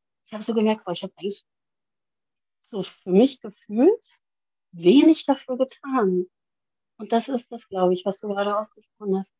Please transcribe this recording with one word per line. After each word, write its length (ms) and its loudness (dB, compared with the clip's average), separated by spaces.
ich 60 -20
habe 100 -10
so 100 -6
gemerkt, 320 0
boah, 60 -8
ich 120 -8
habe 140 -12
eigentlich 280 -10
so 220 -8
für 280 -12
mich 300 2
gefühlt 720 0
wenig 520 4
dafür 320 -4
getan. 680 -2
Und 140 -14
das 160 0
ist 240 -8
das, 160 -16
glaube 260 0
ich, 100 -6
was 140 -6
du 100 -12
gerade 300 -4
ausgesprochen 580 -8
hast. 240 -8